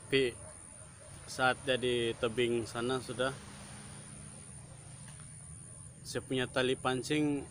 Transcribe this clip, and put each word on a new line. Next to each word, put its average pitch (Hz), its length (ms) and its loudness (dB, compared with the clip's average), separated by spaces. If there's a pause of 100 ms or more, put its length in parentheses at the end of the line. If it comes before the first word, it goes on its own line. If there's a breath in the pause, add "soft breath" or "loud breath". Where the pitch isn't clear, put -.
Tapi 131 300 4 (960)
saat 127 340 4
dia 131 140 6
di 120 400 4
tebing 117 480 4
sana 120 340 0
sudah, 127 500 -2 (2500)
saya - 160 -2
punya 127 240 2
tali 127 240 6
pancing 139 760 2